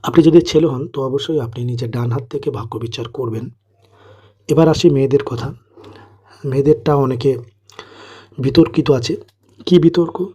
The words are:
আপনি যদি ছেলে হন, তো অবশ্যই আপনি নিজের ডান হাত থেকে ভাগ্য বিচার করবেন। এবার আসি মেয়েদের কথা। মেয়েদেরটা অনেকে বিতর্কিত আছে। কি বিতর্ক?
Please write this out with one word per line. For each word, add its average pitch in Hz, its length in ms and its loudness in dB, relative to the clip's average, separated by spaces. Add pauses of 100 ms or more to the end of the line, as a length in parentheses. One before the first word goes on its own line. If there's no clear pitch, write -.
আপনি - 200 2
যদি 160 180 6
ছেলে 156 260 0
হন, 131 200 -4
তো - 140 -12
অবশ্যই 139 380 -4
আপনি 120 260 -8
নিজের 123 260 -6
ডান 120 200 -4
হাত 127 180 -4
থেকে 143 220 -6
ভাগ্য 117 260 -10
বিচার 117 300 -10
করবেন। 117 380 -8 (1040)
এবার 156 200 4
আসি 165 200 2
মেয়েদের 135 340 0
কথা। 120 240 -8 (960)
মেয়েদেরটা 143 520 2
অনেকে 135 360 0 (1080)
বিতর্কিত 135 520 2
আছে। 123 220 0 (520)
কি 175 140 4
বিতর্ক? 165 380 2 (180)